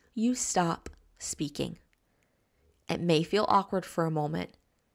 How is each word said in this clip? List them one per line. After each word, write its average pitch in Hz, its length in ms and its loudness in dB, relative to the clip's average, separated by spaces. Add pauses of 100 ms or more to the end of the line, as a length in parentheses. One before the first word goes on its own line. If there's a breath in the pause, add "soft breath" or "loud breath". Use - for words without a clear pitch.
(140 soft breath)
you 240 220 0
stop - 540 -2 (300)
speaking. - 580 -6 (1120)
It 165 100 -2
may 165 240 4
feel 202 240 2
awkward 190 380 2
for - 200 -2
a 160 60 -2
moment, 156 400 -2 (440)